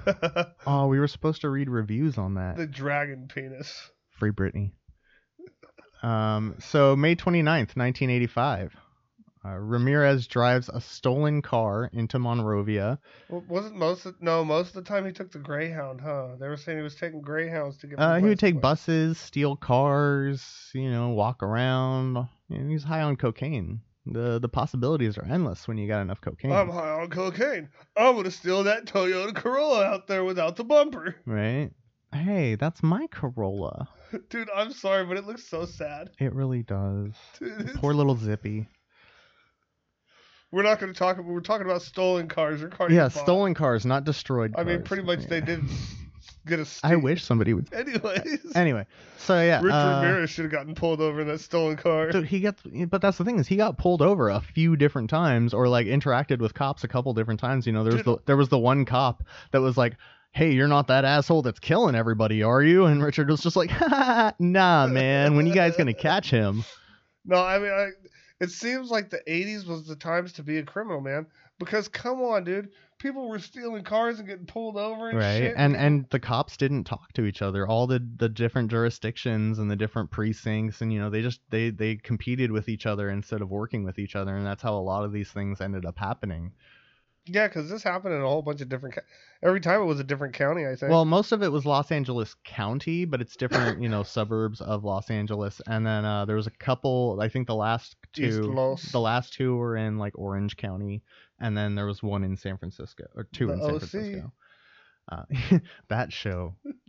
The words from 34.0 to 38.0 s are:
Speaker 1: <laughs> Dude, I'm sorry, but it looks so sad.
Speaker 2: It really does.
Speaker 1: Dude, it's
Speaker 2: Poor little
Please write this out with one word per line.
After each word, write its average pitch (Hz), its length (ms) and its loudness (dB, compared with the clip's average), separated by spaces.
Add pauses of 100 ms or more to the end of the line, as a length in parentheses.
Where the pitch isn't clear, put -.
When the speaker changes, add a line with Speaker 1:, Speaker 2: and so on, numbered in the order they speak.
Speaker 1:
<laughs> - 200 -12
Dude, 226 260 -8
I'm 214 160 -2
sorry, 196 340 0
but 180 120 -4
it 196 80 -10
looks 233 220 -14
so 170 180 -6
sad. 151 540 -12
Speaker 2:
It 135 160 -2
really 131 260 -2
does. 101 540 -4 (240)
Speaker 1:
Dude, 214 220 -8
it's 254 180 -8
Speaker 2:
Poor 143 160 2
little 139 200 4